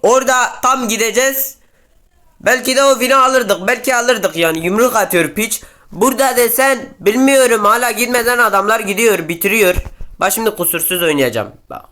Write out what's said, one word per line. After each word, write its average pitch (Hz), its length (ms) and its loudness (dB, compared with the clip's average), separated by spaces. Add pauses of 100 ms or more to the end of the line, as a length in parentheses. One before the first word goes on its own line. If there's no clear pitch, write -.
Orada 254 600 0
tam 254 260 0
gideceğiz. 233 680 -2 (800)
Belki 247 360 0
de 277 80 2
o 262 160 2
vini 254 160 2
alırdık. 240 520 2
Belki 247 260 -2
alırdık 233 420 0
yani. 165 300 -2
Yumruk 226 300 2
atıyor 175 380 0
piç. 220 280 -6 (300)
Burada 254 440 0
desen 240 520 0 (120)
bilmiyorum. 240 640 2
Hala 233 260 2
gitmeden 240 480 -2
adamlar 214 420 2
gidiyor. 196 480 0
Bitiriyor. 190 460 0 (460)
Bak 196 120 0
şimdi 226 180 -2
kusursuz 175 520 -4
oynayacağım. 127 500 -2 (180)
Bak. 64 220 -16